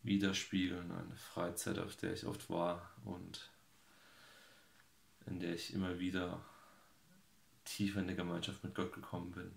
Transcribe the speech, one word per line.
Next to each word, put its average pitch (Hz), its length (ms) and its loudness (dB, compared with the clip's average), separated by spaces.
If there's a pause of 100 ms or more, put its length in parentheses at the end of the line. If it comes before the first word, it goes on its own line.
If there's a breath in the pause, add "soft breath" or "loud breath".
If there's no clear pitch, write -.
widerspiegeln. 92 880 4
Eine 87 240 -4
Freizeit, - 600 0
auf - 180 -2
der - 180 0
ich - 120 -4
oft - 240 -4
war 87 400 2 (160)
und 90 460 -8 (1800 loud breath)
in 90 120 -2
der 87 140 0
ich - 220 -4
immer 92 240 2
wieder 90 440 0 (1200 loud breath)
tiefer 98 340 2
in 90 80 4
die 92 80 0
Gemeinschaft 87 480 -2
mit - 100 -4
Gott 92 200 0
gekommen 87 360 -6
bin. 90 260 -8